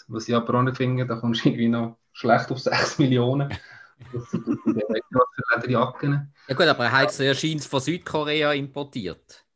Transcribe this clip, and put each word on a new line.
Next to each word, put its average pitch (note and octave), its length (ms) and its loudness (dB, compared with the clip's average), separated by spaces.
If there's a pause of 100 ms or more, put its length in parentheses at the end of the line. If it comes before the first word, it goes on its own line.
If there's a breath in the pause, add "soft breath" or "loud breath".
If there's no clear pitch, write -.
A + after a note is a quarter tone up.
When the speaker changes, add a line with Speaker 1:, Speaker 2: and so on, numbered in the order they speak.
Speaker 1:
was A2 200 -8
ich A#2+ 80 0
aber A#2+ 240 2
auch B2+ 40 4
nicht B2+ 140 0
finde, B2+ 280 0
da A#2 120 -4
kommst A#2 280 0
du C#3+ 40 6
irgendwie A#2 200 2
noch A#2 280 -2 (160)
schlecht B2 380 2
auf B2+ 80 -6
sechs - 380 0
Millionen. C3 520 2 (600 loud breath)
Das B2 200 -10
sind - 160 -4
die, - 60 0 (120)
die, - 80 2
die A#2 840 0
Lederjacken. B2 800 -2 (140 soft breath)
Speaker 2:
Ja C3 80 -2
gut, E3+ 120 2
aber B2 180 2
er A2 80 0
hat C3+ 180 4
sie C3+ 140 -2
ja C3+ 100 4
scheinbar D#3 320 -4
von C#3 140 -2
Südkorea D3+ 720 -2
importiert. C#3 920 -8 (100)